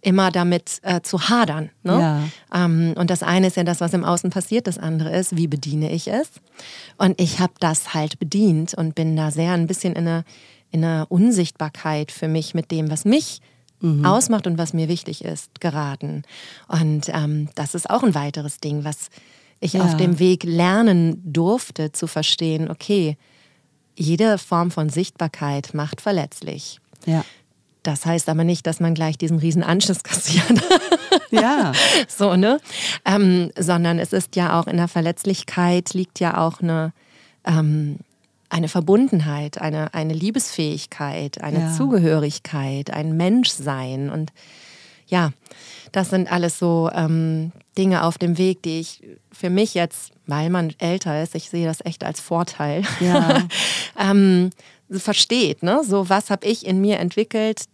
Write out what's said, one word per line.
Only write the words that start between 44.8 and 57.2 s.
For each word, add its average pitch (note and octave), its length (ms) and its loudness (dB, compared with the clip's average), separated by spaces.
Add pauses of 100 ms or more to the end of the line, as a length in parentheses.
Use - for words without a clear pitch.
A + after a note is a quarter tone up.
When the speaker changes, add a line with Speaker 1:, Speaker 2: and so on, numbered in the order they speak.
Speaker 1:
ja, E3+ 240 2 (600)
das F#3+ 180 -2
sind F#3 200 0
alles F3 300 -2
so, E3 340 2
ähm, D#3+ 560 0 (260)
Dinge F#3 280 2
auf E3+ 140 0
dem F3 200 0
Weg, F#3 240 0
die E3 180 -4
ich - 220 -14 (300)
für - 180 -6
mich G3+ 240 2
jetzt, - 380 -2 (140)
weil D3+ 220 -2
man F3 300 0
älter E3+ 440 -2
ist, E3+ 120 -8
ich - 160 -10
sehe E3+ 160 -2
das D#3+ 180 -4
echt E3 200 -8
als D#3+ 160 -6
Vorteil, E3 640 -4 (180)
Speaker 2:
Ja. F3+ 420 4 (280)
Speaker 1:
<laughs> - 280 -8
ähm, G3 520 4 (400)
versteht, G3 760 0
ne? A#3 200 2
So, G3 240 2
was G3 220 2
hab G3 140 -2
ich A3 220 -2
in F#3+ 140 2
mir G3+ 200 2
entwickelt G#3+ 720 -2